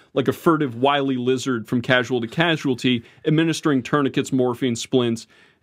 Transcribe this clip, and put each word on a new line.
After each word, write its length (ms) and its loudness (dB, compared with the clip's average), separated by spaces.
like 120 0
a 60 2
furtive, 420 0
wily 420 0
lizard 520 -2
from 140 -2
casualty 440 0
to 80 -12
casualty, 680 0
administering 560 2
tourniquets, 500 -2
morphine 440 0
splints, 500 -2